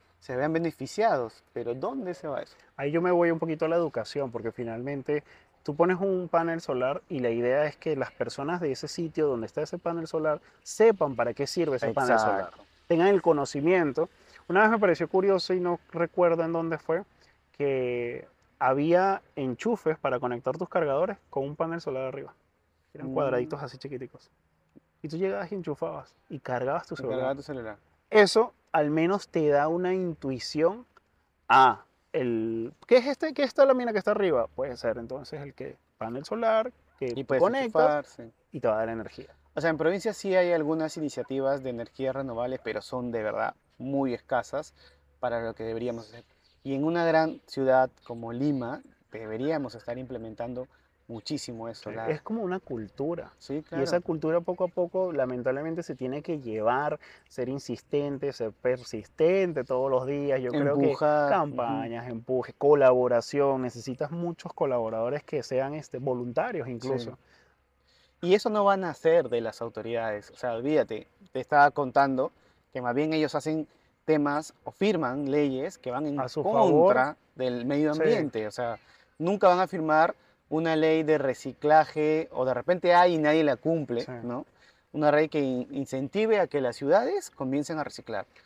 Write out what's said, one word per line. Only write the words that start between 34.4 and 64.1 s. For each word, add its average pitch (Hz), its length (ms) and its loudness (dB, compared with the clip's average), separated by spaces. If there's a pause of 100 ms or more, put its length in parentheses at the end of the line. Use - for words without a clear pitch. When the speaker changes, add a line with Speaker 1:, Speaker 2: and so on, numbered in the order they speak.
Speaker 2:
Puede 131 280 -8
ser 117 220 -2
entonces 131 440 -12
el 143 120 -14
que - 220 -12 (220)
panel 120 260 -8
solar, 220 480 0 (260)
que 131 100 -4
Speaker 1:
Y 120 140 -6
Speaker 2:
tú 123 40 -14
Speaker 1:
puedes 131 160 2
Speaker 2:
conectas 214 240 2
Speaker 1:
enchufar, 151 400 2
sí. - 260 -20 (200)
Speaker 2:
y 139 80 -10
te 120 80 0
va 107 60 4
a 107 40 0
dar 113 100 -2
energía. 113 400 -10 (260)
Speaker 1:
O 156 60 -6
sea, 165 100 2
en 156 60 0
provincia 180 380 0
sí 190 200 -2
hay 175 180 4
algunas 156 440 0
iniciativas 135 640 -4
de 131 80 -6
energías 123 440 -6
renovables, 127 500 -6
pero 107 160 -6
son 123 320 -8
de 113 100 -2
verdad 107 320 -2 (240)
muy 135 360 -2
escasas 127 580 -6 (480)
para 117 240 -2
lo 113 100 -6
que 113 100 -10
deberíamos 113 440 -6
hacer. 117 160 -20 (380)
Y 139 120 -6
en 139 100 -2
una 170 200 0
gran 160 420 2
ciudad 131 440 2 (160)
como 117 260 -10
Lima 127 500 -2 (300)
deberíamos 120 640 -4
estar 120 240 -10
implementando 120 680 -10 (420)
muchísimo 117 600 -8
eso, 110 220 -12
Speaker 2:
Sí, 107 60 -10
Speaker 1:
la 113 140 -4
Speaker 2:
es 151 100 -6
como 226 220 -6
una 185 160 -4
cultura. 139 800 -8
Speaker 1:
Sí, 147 320 -8
Speaker 2:
Y - 100 -10
esa 160 120 -2
Speaker 1:
claro. 175 120 0
Speaker 2:
cultura 165 360 -2
poco 180 240 -4
a 175 40 -2
poco, 180 440 -2
lamentablemente, 135 720 -4
se 156 100 -10
tiene 131 260 -6
que 156 200 -6
llevar, 123 580 -2 (300)
ser 123 200 -6
insistente, 139 840 -4
ser 110 180 -6
persistente 143 1120 0
todos 127 260 0
los 127 180 2
días. 139 340 0
Yo 123 100 -4
creo 143 260 0
que 139 100 2
Speaker 1:
Empujar, 151 440 2
ujú. - 0 -
Speaker 2:
campañas, 120 800 -2
empuje, 120 500 -4
colaboración. 131 1040 4
Necesitas 123 480 -8